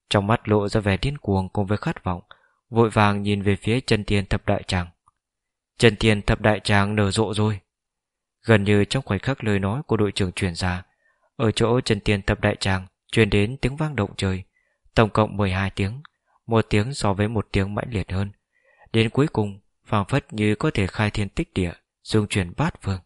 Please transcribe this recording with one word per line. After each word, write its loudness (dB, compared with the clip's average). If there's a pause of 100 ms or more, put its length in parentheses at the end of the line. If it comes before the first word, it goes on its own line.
Trong 2
mắt 0
lộ 2
ra 0
vẻ 0
điên -4
cuồng 0
cùng -4
với -2
khát -6
vọng, -4 (480)
vội 2
vàng 2
nhìn -2
về 2
phía -2
chân 0
tiên 0
thập -4
đại 0
tràng. -2 (920)
"Chân 6
tiên 2
thập 0
đại 2
tràng 0
nở 2
rộ 0
rồi." 0 (840)
Gần 4
như 4
trong -4
khoảnh -2
khắc -4
lời 0
nói -2
của 0
đội 2
trưởng -2
truyền -2
ra, -4 (540)
ở 2
chỗ 2
chân 0
tiên 0
thập -2
đại 0
tràng -2 (260)
truyền 4
đến 0
tiếng -4
vang -4
động -2
trời, -2 (520)
tổng 4
cộng 0
mười 0
hai -2
tiếng, -6 (440)
một 2
tiếng 0
so -2
với 0
một -4
tiếng 0
mãnh -4
liệt -4
hơn. -2 (640)
Đến 2
cuối 2
cùng, -4 (260)
phảng 0
phất -4
như 2
có -2
thể 0
khai -2
thiên -4
tích -6
địa, -2 (300)
dung 0
chuyển -2
bát -2
phương. -4